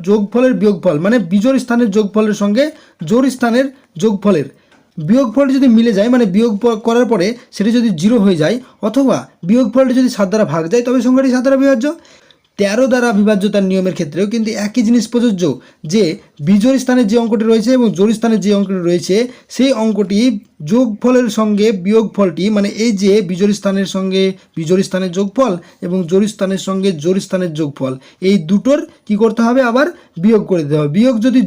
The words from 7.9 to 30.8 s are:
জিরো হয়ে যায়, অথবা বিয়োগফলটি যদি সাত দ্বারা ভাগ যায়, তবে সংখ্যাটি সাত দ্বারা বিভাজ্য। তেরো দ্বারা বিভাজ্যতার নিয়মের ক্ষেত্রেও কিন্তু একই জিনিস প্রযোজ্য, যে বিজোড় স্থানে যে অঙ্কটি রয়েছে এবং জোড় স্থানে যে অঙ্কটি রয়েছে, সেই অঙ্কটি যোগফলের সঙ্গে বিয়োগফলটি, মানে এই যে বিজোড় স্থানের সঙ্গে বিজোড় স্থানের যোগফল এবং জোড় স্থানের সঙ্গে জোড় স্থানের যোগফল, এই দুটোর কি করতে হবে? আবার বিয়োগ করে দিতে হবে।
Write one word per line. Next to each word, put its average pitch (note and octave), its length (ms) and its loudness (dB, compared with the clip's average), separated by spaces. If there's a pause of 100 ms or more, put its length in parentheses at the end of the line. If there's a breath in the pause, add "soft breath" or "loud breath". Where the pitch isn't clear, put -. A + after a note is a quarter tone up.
জিরো G#3 220 2
হয়ে F#3+ 240 2
যায়, F#3 140 0 (260 loud breath)
অথবা A3+ 340 0 (260 soft breath)
বিয়োগফলটি B3 520 2
যদি B3+ 160 2
সাত G3+ 180 -2
দ্বারা G#3+ 180 0
ভাগ D#3+ 220 -2
যায়, A#3+ 160 0
তবে C4 180 0
সংখ্যাটি B3+ 280 2
সাত B3 140 0
দ্বারা C4+ 180 2
বিভাজ্য। C4+ 240 2 (720 soft breath)
তেরো G3+ 280 0
দ্বারা A#3+ 260 0
বিভাজ্যতার G3+ 520 0
নিয়মের F#3 320 -2
ক্ষেত্রেও E3+ 320 -4
কিন্তু A3 280 -4
একই G#3 260 -2
জিনিস A#3+ 260 2
প্রযোজ্য, A3+ 340 0 (420 loud breath)
যে F#3+ 180 0 (380 soft breath)
বিজোড় G#3 380 2
স্থানে B3+ 260 0
যে G3+ 140 0
অঙ্কটি A3 280 0
রয়েছে A3+ 260 2
এবং B3+ 200 2
জোড় G3 200 0
স্থানে A3 260 0
যে F#3 160 0
অঙ্কটি F#3+ 280 -2
রয়েছে, F3 340 0 (320 loud breath)
সেই C4 240 0
অঙ্কটি G#3 460 -2 (460)
যোগফলের A#3+ 680 0
সঙ্গে G#3+ 420 0
বিয়োগফলটি, G3 800 0
মানে G3+ 260 0
এই A3+ 160 0
যে G3 200 2 (100)
বিজোড় F#3 300 -2
স্থানের G3 360 -2
সঙ্গে F#3+ 340 -2 (320 soft breath)
বিজোড় E3+ 280 0
স্থানের F#3+ 300 -4
যোগফল G3+ 400 -2 (300 loud breath)
এবং F#3 220 -4
জোড় F#3+ 240 2
স্থানের F#3+ 340 -4
সঙ্গে F#3+ 280 -2 (100)
জোড় F3+ 200 0
স্থানের F#3 320 -4
যোগফল, C#3+ 400 -6 (280 soft breath)
এই G3 180 2
দুটোর G3+ 420 0 (240 loud breath)
কি G#3+ 120 -4
করতে A3 260 0
হবে? A#3+ 200 2
আবার B3 240 0 (300 loud breath)
বিয়োগ G3+ 300 2
করে F3 160 0
দিতে D3 160 -2
হবে। D3 140 0